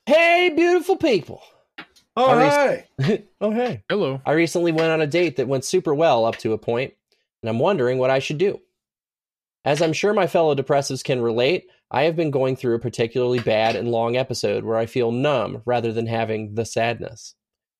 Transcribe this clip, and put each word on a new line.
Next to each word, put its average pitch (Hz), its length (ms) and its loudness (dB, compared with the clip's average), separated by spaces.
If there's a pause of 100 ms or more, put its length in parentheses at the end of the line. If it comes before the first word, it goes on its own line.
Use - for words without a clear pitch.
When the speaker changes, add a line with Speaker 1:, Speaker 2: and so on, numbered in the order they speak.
Speaker 1:
Hey, 339 500 4
beautiful 349 420 2
people. 185 460 -2 (760)
Speaker 2:
Oh, 262 140 4
Speaker 1:
I - 60 6
rec- 269 520 2 (120)
Speaker 2:
hi. 214 220 0 (100)
Speaker 1:
<laughs> - 80 -20
Oh, 208 100 0
hey. 214 380 -4
Speaker 3:
Hello. 143 360 -2
Speaker 1:
I 139 80 -2
recently 170 400 2
went 160 180 2
on 160 100 0
a 156 60 0
date 160 300 0
that 123 120 0
went 135 160 -2
super 170 300 0
well 139 300 4
up 113 140 0
to 113 140 -2
a 107 60 0
point, 120 360 -4 (480)
and 113 80 -4
I'm 113 80 -2
wondering 131 400 0
what 127 120 2
I 135 80 2
should 143 200 -4
do. 190 220 -2 (1040)
As 147 180 0
I'm 160 100 2
sure 202 220 0
my 190 120 2
fellow 160 280 2
depressives 139 500 -2
can 127 160 -2
relate, 120 460 0 (240)
I 135 140 0
have 165 120 0
been 156 140 0
going 131 260 0
through 120 200 -2
a 117 40 -6
particularly 123 600 -2
bad 110 360 0
and 117 140 -4
long 117 260 0
episode 110 480 -2
where 110 120 -2
I 113 100 0
feel 117 260 -2
numb 120 540 -2
rather 120 260 -2
than 117 140 -4
having 110 480 -4
the 110 100 -4
sadness. 113 680 -6 (460)